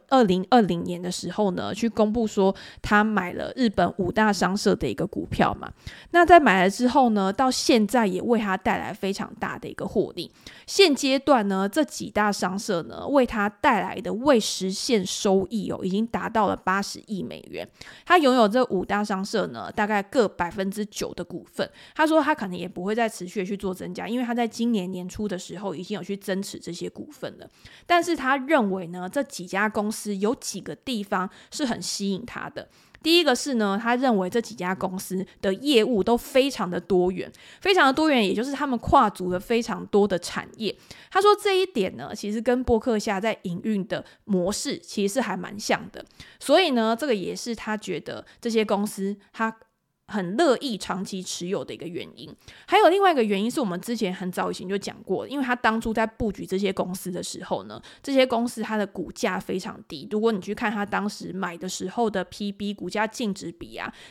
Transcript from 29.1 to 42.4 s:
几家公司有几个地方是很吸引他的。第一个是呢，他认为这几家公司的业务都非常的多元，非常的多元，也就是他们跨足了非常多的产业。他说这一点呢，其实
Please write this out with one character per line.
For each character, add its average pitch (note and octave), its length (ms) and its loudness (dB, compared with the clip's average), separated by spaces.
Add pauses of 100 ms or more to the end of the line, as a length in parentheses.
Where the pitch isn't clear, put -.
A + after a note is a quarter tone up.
几 - 240 -10
家 G3 220 0
公 G#3+ 240 -2
司 G#3 240 -6
有 G#3 180 0
几 - 260 -8
个 D#3 140 -12
地 - 260 -6
方 F#3+ 300 -2 (220)
是 D4+ 120 -4
很 A3+ 160 -2
吸 G3 300 -4
引 F#3+ 160 -4
他 - 240 -10
的。 - 180 -12 (340)
第 E4+ 180 6
一 - 20 6
个 C4+ 140 4
是 C4+ 180 -4
呢， G3+ 260 2
他 A#3 140 0
认 B3 240 2
为 F#3 100 0
这 A#3 120 -2
几 A#3 120 -6
家 F#3 220 -4
公 F#3 240 -4
司 F#3 260 -6 (160)
的 G3 140 0
业 C#4+ 300 4
务 A3+ 180 2
都 A#3 140 2
非 C4+ 340 2
常 G3 180 -4
的 F3 120 -4
多 F3+ 320 2
元， F3 180 -8 (300)
非 F#4+ 120 4
常 F4 140 6
的 C4+ 60 6
多 D#4 180 2
元， A#3+ 160 4
也 F#3 80 0
就 G3+ 80 -2
是 C#4 80 -6
他 C#4 160 -4
们 B3+ 140 0
跨 B3 280 2
足 F3+ 220 -6
了 F3+ 80 -2
非 A#3 240 -2
常 F3+ 240 -8
多 G#3 220 4
的 F#3 100 0
产 - 380 -8
业。 A3 200 -6 (320)
他 F#4+ 120 0
说 G4+ 160 6
这 G4 240 2
一 F#4+ 40 2
点 A#3 320 -2
呢， - 160 -10
其 G#3 200 -6
实 A3+ 100 -4